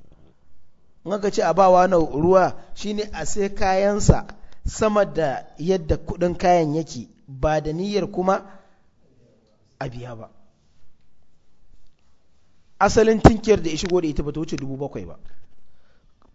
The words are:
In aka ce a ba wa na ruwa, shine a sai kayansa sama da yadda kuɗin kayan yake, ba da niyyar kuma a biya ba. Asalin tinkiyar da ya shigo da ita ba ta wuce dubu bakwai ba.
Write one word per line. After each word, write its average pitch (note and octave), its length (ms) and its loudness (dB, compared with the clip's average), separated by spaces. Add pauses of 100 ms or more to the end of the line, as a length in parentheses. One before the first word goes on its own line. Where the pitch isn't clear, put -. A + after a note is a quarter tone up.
(1040)
In F3 80 -8
aka G3+ 180 -2
ce G#3 120 0
a E3 100 2
ba F#3+ 160 6
wa F3+ 180 6
na F#3+ 100 2
ruwa, D#3+ 580 4 (200)
shine G#3 380 -6
a D#3 140 -8
sai G3 240 0
kayansa G3 760 2 (380)
sama G#3 400 0
da C#3+ 400 -4 (140)
yadda D#3+ 380 -2
kuɗin F3 420 -4
kayan E3+ 360 4
yake, C3+ 340 -6 (200)
ba D3+ 320 -2
da D3+ 120 -4
niyyar F#3+ 380 -4
kuma F#3+ 300 0 (1400)
a C3+ 100 -10
biya A#2+ 280 -14
ba. G#2+ 140 -18 (2500)
Asalin A3 420 4
tinkiyar G#3 420 6
da D#3+ 80 -4
ya D#3 60 -4
shigo F3+ 240 -2
da D#3+ 80 -2
ita D3 140 -4
ba C#3+ 100 -6
ta D3+ 80 -8
wuce E3 160 -6
dubu C3+ 200 -8
bakwai C3+ 300 -10
ba. D#2 120 -16 (1160)